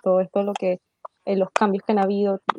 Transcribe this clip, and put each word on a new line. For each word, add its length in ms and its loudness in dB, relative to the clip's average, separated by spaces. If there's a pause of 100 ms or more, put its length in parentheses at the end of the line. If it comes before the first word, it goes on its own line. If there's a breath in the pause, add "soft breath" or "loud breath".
todo 200 2
esto, 200 -2
lo 120 -2
que, 260 -2 (460)
eh, 100 -2
los 160 0
cambios 320 0
que 80 -2
han 80 2
habido 400 0 (200)